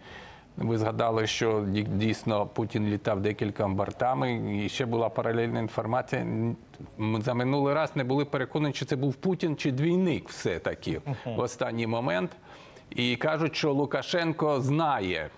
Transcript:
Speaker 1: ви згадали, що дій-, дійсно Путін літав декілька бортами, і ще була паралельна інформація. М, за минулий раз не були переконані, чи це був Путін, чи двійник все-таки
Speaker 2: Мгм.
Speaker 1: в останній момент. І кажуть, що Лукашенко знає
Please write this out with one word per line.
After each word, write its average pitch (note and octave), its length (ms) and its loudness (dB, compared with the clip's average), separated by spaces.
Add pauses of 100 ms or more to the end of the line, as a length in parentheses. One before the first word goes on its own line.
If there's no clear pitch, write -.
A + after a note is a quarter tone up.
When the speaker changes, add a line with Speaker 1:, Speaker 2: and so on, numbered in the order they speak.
(580)
Speaker 1:
ви A2+ 200 0
згадали, A2+ 500 2
що A2 400 2
дій-, G#2 160 2
дійсно G#2 600 0
Путін G#2+ 420 -2
літав G#2 340 0
декілька G#2 460 0
бортами, G#2+ 1000 0
і F#2+ 40 -4
ще - 160 -2
була A#2 240 0
паралельна A#2 500 0
інформація. A#2 640 -2
М, A#2 340 -2 (680)
за B2 120 0
минулий C#3 400 2
раз D3+ 220 0
не C#3 80 0
були C3+ 220 2
переконані, C#3+ 480 0
чи - 120 -6
це D3+ 100 -2
був C3 200 0
Путін, F3 400 0
чи D3 160 0
двійник D#3+ 580 2
все-таки E2+ 760 -2
Speaker 2:
Мгм. B2 320 -4
Speaker 1:
в - 20 0
останній A#2 480 -2
момент. D3+ 440 0 (580)
І B2 260 0
кажуть, D#3 400 0
що D3 180 2
Лукашенко D3 880 0
знає B2 760 2